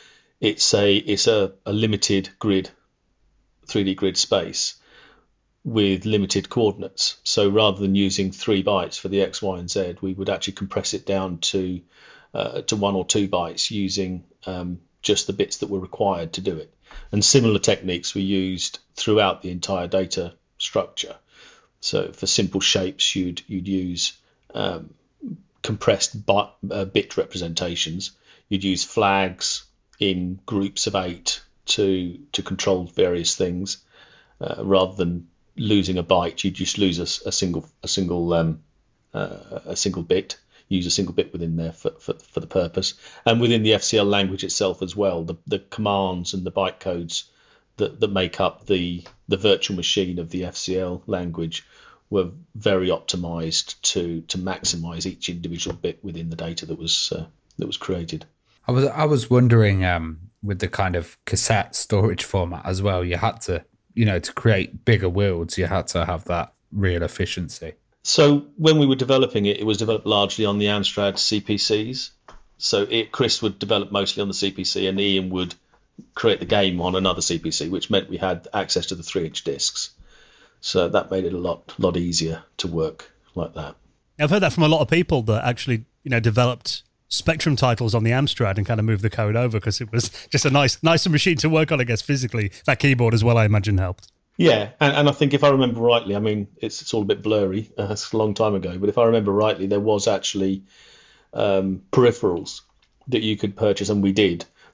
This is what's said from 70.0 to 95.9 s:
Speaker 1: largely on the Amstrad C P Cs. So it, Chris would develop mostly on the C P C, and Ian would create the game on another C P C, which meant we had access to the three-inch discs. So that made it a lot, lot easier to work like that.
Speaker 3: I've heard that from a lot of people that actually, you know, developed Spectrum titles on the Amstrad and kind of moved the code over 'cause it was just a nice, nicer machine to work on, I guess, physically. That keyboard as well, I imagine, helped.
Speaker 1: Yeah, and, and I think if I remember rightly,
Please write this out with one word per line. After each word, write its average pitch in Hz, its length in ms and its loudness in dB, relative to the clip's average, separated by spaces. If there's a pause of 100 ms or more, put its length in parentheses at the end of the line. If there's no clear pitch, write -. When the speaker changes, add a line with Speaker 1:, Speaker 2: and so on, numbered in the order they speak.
Speaker 1:
largely 104 400 2
on 101 140 0
the 104 60 2
Amstrad 101 520 0
C - 220 0
P 101 180 -2
Cs. 110 540 -2 (460)
So 101 320 0
it, 113 220 -2
Chris - 300 0
would 104 180 -2
develop 101 320 -2
mostly 101 300 -2
on 101 60 -2
the 98 60 -6
C 98 180 -2
P 95 140 -8
C, 95 220 -2
and 95 120 -2
Ian 95 300 0
would 92 260 -4 (580)
create 107 260 2
the - 60 -6
game 95 360 2
on 90 140 0
another 92 260 0
C 85 180 -2
P 80 100 -4
C, 78 200 -4
which 90 200 -4
meant 98 200 0
we 90 80 -8
had 90 360 -4
access 92 340 -2
to 95 80 -6
the 85 80 -14
three-inch 80 420 -6
discs. - 460 -4 (680)
So 87 300 0
that - 220 0
made 95 140 -2
it 85 80 -2
a 90 40 -4
lot, 87 400 -6
lot 90 200 2
easier 82 460 -2 (140)
to - 100 -6
work 80 440 -4 (240)
like 82 200 -6
that. 151 200 -12 (420)
Speaker 3:
I've 151 120 2
heard 196 120 4
that 160 120 2
from 170 100 2
a 151 60 6
lot 156 100 4
of 139 100 2
people 165 340 2
that 110 200 2
actually, 123 420 -2 (180)
you 147 60 -10
know, 117 120 2
developed 120 640 0 (260)
Spectrum 156 460 0
titles 117 380 2
on 113 100 2
the 113 80 4
Amstrad 123 460 0
and 104 80 0
kind 113 140 -2
of 107 60 2
moved 107 160 0
the 107 80 0
code 104 260 -2
over 113 240 0
'cause 101 200 -4
it 107 120 -10
was 113 180 0 (200)
just - 160 0
a 143 40 4
nice, 135 320 2
nicer 165 280 4
machine 160 280 4
to 151 120 2
work 156 220 2
on, 151 80 0
I 127 40 2
guess, 117 180 -2
physically. 123 500 -2 (140)
That 131 140 2
keyboard 120 340 4
as 110 100 4
well, 117 140 6
I 110 80 6
imagine, 104 320 4
helped. 92 320 -2 (260)
Speaker 1:
Yeah, 113 340 6 (100)
and, 143 160 4
and 147 140 6
I - 20 0
think 143 240 2
if 139 80 4
I 147 60 10
remember 127 320 4
rightly, 117 340 4